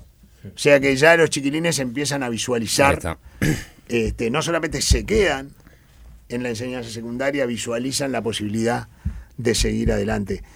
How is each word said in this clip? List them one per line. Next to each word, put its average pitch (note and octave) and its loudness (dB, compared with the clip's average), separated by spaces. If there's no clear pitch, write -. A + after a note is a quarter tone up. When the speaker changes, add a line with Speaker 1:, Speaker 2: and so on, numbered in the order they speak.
Speaker 1:
O G2 -18
sea C#3+ 6
que C#3 2
ya D#3+ 8
los D#3+ 4
chiquilines D3+ -2
empiezan C3+ -4
a B2 -4
visualizar, A#2+ 2
Speaker 2:
Ahí - 2
está. E2 -6
Speaker 1:
<clears throat> - -20
este, A2+ 0
no D3+ 0
solamente D#3+ -2
se A2 2
quedan C#3+ 2
en B2 -6
la B2 -4
enseñanza A#2+ -8
secundaria, B2 -2
visualizan A#2+ -4
la A2+ -2
posibilidad A2+ -2
de A#2 0
seguir A2 0
adelante. G#2 -4